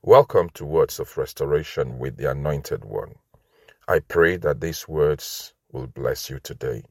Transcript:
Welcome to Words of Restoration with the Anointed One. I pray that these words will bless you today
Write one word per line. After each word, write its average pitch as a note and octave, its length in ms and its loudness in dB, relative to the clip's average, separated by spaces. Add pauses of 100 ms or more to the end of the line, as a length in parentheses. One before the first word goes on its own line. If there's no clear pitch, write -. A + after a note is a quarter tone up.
Welcome A2 460 8
to D#2 120 -12
Words D#2 340 2
of - 180 -8
Restoration C#2 800 -4
with B1+ 200 -8
the C#2+ 120 -2
Anointed C#2+ 560 -4
One. G1+ 300 -8 (720)
I F2 100 2
pray E2+ 400 2
that D#2 240 -2
these E2 260 -8
words D2+ 680 -2 (160)
will C2 160 -10
bless B1 420 -6
you C#2 140 -10
today B1 480 -8